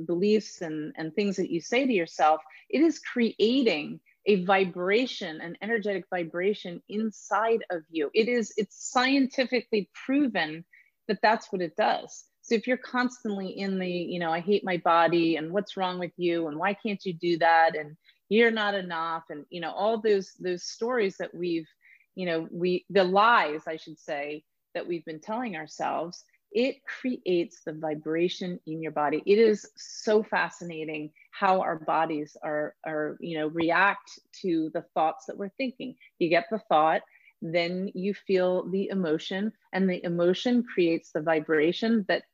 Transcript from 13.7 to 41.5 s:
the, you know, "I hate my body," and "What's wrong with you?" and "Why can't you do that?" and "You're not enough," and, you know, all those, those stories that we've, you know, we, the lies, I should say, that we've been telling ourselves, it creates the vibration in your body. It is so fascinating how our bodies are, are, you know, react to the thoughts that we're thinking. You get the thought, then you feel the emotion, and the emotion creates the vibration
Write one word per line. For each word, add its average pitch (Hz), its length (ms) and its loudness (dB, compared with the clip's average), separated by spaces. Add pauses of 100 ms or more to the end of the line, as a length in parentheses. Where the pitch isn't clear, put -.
the, 185 100 -2
you 175 320 -4
know, 170 100 -2
"I 165 100 0
hate 190 220 2
my 185 140 -2
body," 165 600 4
and 156 160 -4
"What's 196 240 -4
wrong 180 220 -2
with 180 180 -6
you?" 170 320 0
and 147 100 -8
"Why 196 160 -2
can't 202 300 -6
you 185 100 -4
do 170 240 0
that?" 165 380 6
and 151 200 -8 (320)
"You're 226 220 6
not 208 240 0
enough," 165 560 -4
and, 151 200 -12
you 175 100 -10
know, 165 120 -6
all 214 280 0
those, 208 340 0
those 180 300 -6
stories 226 520 -2
that - 180 -10
we've, 165 340 -4 (460)
you 185 120 -6
know, 165 240 -2
we, 180 400 -2
the 185 140 6
lies, 185 640 4
I 160 100 -6
should 156 220 -16
say, 147 460 -8 (300)
that 175 120 -6
we've 165 180 -6
been 156 160 -10
telling 220 360 -6
ourselves, 151 680 -6 (280)
it 240 320 0
creates - 760 -2
the 165 100 -8
vibration 160 960 -2
in 160 160 -8
your 156 80 -6
body. 151 340 0
It 202 140 6
is 214 380 4
so - 480 0
fascinating 160 880 -6 (180)
how 190 300 2
our 170 160 -2
bodies 156 680 -2
are, 151 320 -4 (100)
are, 151 360 -4
you 170 180 -6
know, 151 100 -2
react 170 680 0 (240)
to 165 320 0
the 165 80 -6 (120)
thoughts 160 320 0
that - 120 -12
we're 196 120 -8
thinking. - 440 -8 (240)
You 175 100 0
get 170 220 2
the 220 80 -4
thought, 160 440 2 (380)
then 175 540 -2
you 190 200 -2
feel 180 540 0
the 190 200 -2
emotion, 190 640 -2 (200)
and 190 160 2
the 180 160 -2
emotion 180 600 2
creates 170 480 0
the 160 100 -4
vibration 160 840 2